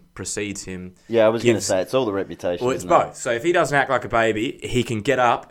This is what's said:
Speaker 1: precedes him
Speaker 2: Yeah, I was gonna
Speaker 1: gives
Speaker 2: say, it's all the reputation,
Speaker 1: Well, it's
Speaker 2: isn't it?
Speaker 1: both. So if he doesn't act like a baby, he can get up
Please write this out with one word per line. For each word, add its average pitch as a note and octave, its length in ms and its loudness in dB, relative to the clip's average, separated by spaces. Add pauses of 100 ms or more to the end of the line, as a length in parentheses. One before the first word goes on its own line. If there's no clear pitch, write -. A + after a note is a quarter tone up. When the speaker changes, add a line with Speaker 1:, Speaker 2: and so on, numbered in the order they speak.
(140)
Speaker 1:
precedes G2+ 500 -8
him F#2 320 -12 (120)
Speaker 2:
Yeah, A2+ 200 4
I - 20 6
was A2+ 140 0
gonna A#2 100 6
Speaker 1:
gives G2 140 -2
Speaker 2:
say, F#2+ 120 2
it's F#2 140 -2
all C3 120 2
the G#2 60 0
reputation, F#2 540 -4
Speaker 1:
Well, C3 100 0
it's - 80 -8
Speaker 2:
isn't F2+ 80 -6
it? D#3 140 4
Speaker 1:
both. - 120 -12
So B2+ 140 -6
if A#2 120 -2
he E3+ 80 2
doesn't D3 260 0
act C3 140 0
like B2 120 0
a A2 60 -10
baby, A2+ 540 0
he A#2+ 200 -2
can A2 180 -4
get B2+ 180 0
up B2 320 2